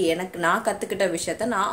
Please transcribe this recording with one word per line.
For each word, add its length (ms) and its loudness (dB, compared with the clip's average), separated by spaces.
எனக்கு 320 0
நான் 240 2
கத்துக்கிட்ட 460 0
விஷயத்த 360 -4
நான் 280 0